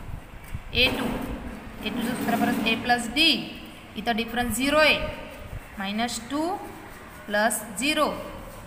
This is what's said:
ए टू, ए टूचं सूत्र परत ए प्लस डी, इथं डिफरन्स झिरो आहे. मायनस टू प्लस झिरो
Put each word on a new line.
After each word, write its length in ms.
ए 120
टू, 80
ए 40
टूचं 260
सूत्र 260
परत 260
ए 160
प्लस 320
डी, 140
इथं 180
डिफरन्स 420
झिरो 220
आहे. 180
मायनस 420
टू 100
प्लस 360
झिरो 260